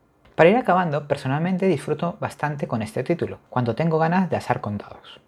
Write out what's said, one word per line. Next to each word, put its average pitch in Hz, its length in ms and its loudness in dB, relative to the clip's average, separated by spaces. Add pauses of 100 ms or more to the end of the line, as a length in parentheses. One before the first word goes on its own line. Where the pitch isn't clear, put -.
(360)
Para 165 140 8
ir 220 60 6
acabando, 175 520 0
personalmente 170 580 0
disfruto 151 540 -2
bastante 147 480 -4
con 113 140 -2
este 123 200 -4
título. 123 360 -2 (100)
Cuando 117 260 0
tengo 160 240 0
ganas 170 300 2
de 110 80 -2
asar - 240 -2
con 101 160 -6
dados. - 520 -16